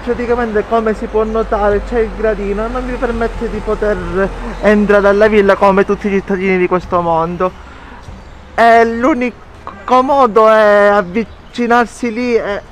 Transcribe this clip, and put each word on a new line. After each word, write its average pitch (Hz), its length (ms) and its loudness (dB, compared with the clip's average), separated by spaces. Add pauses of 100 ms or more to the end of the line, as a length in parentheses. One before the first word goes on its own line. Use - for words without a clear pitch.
praticamente, 240 640 -2
come 220 240 0
si 214 140 -8
può 214 160 -2
notare, 214 680 -2
c'è 240 120 -2
il 220 140 -2
gradino 202 500 -4
e 233 40 -6
non 254 160 -6
mi 247 80 -6
permette 233 560 -4
di 214 140 -6
poter 196 680 -2 (320)
entrare 202 460 4
alla 202 200 4
villa 202 280 4
come 196 300 2
tutti 202 200 -4
i 202 60 -2
cittadini 190 480 -2
di 180 80 0
questo 180 340 -2
mondo. 170 500 -2 (1000)
E 233 320 6
l'unico 247 1160 -2
modo 247 460 4
è 208 440 6
avvicinarsi 226 1200 -2
lì, 240 220 -2
e, 196 260 -4 (100)